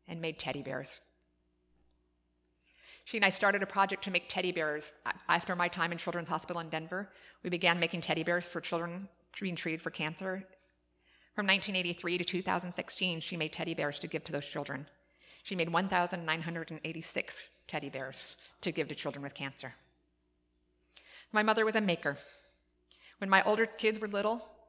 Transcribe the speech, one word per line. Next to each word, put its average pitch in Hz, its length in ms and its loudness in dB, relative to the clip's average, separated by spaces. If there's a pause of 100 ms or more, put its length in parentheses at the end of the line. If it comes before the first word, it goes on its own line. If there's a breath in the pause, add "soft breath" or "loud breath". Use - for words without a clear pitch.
and 165 140 -10
made 160 180 -4
teddy 139 220 -4
bears. 135 380 -8 (2000 loud breath)
She - 140 -6
and 208 80 6
I 190 40 10
started 196 320 4
a 190 60 -2
project 196 380 2
to 196 60 -4
make 175 180 2
teddy 180 220 0
bears. 151 420 -2 (120)
A-, - 80 -2 (160)
after 175 260 2
my 175 120 2
time 170 240 0
in 170 80 -6
Children's 170 280 -4
Hospital 170 320 -4
in 160 100 -8
Denver, 170 420 -6 (320 loud breath)
we 175 80 -4
began 175 280 4
making 170 220 0
teddy 160 220 0
bears 175 240 0
for 175 120 -6
children 175 480 -4 (320)
being 180 160 -4
treated 160 280 -4
for - 80 -4
cancer. 190 520 -6 (920 soft breath)
From 202 100 -2
nineteen 196 300 4
eighty-three 175 420 0
to 175 60 0
two 170 180 -2
thousand 180 300 -2
sixteen, 180 480 -4
she 170 180 -8
made 156 160 -4
teddy 165 220 -4
bears 147 240 -4
to 160 80 -10
give 156 160 -6
to - 80 -12
those 143 160 -6
children. 143 400 -8 (560 loud breath)
She 196 120 -8
made 170 160 0
one 180 160 2
thousand 175 380 0
nine 160 160 -2
hundred 165 300 -8
and 156 120 -10
eighty-six - 640 -6 (200)
teddy 143 240 -6
bears 135 460 -10 (240 loud breath)
to 175 100 -4
give 151 160 -2
to 147 80 -8
children 139 260 -8
with 139 140 -10
cancer. 135 380 -10 (1600 loud breath)
My 214 120 2
mother 220 220 4
was 220 100 2
a 214 60 4
maker. 165 360 0 (1000 loud breath)
When 196 100 2
my 196 140 12
older 214 240 6
kids 214 320 4
were 214 80 -4
little, 208 340 2 (280)